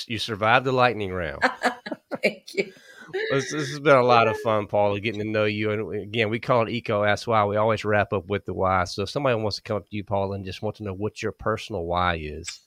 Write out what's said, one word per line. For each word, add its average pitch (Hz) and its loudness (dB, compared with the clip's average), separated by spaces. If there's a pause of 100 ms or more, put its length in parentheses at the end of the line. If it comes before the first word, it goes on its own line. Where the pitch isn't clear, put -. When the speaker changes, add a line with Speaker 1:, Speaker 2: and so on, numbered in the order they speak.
Speaker 1:
you 110 -6
survived 113 2
the 131 0
lightning 110 2
round. 87 -6
Speaker 2:
<laughs> - -4
Thank - -4
you. - -4 (580)
Speaker 1:
This, 135 0
this 147 -4
has 147 -8
been 143 8
a 123 8
lot 120 6
of 110 -2
fun, 107 0
Paula, 104 2
getting 104 -4
to 104 -4
know 107 0
you. 107 0
And 104 -4
again, 104 0
we 113 -2
call 120 2
it 95 -6
Eco 107 0
Ask 104 0
Why. 110 4
We 101 0
always 107 2
wrap 104 2
up 92 -2
with 98 -2
the - -6
why. 92 2
So 98 -4
if 95 -8
somebody 127 0
wants 107 -2
to - -8
come 107 -4
up 90 -14
to 104 -8
you, 101 -6
Paula, 98 -2
and 98 -8
just 92 -10
want 107 -4
to 107 -12
know 101 -6
what 101 -6
your 110 -4
personal 107 -4
why 87 2
is, 78 -10